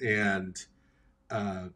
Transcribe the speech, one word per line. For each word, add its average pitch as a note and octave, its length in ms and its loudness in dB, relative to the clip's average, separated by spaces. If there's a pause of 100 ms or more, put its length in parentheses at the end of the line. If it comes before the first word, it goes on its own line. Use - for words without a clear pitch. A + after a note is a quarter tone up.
And, G2 500 2 (760)
uh, F#2+ 460 -2